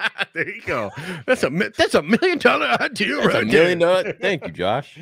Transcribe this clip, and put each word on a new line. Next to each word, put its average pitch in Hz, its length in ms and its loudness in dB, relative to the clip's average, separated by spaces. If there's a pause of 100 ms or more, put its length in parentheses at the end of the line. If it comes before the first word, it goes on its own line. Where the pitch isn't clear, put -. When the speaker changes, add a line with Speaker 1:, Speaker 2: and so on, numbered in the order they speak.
(340)
Speaker 1:
There 160 160 -6
you 202 140 -14
go. 113 260 -4 (380)
That's - 160 0
a 131 80 0
mi-, 202 260 -2
that's 339 160 2
a 185 80 4
million 240 380 0
dollar 277 260 2 (160)
idea 254 360 -4
Speaker 2:
That's - 80 0 (100)
a - 40 2
Speaker 1:
right 107 60 0
Speaker 2:
million 165 320 4
Speaker 1:
there. 175 260 4
Speaker 2:
dollar, 190 100 -6
thank 180 340 -4
you, 85 40 -10
Josh. 95 500 -2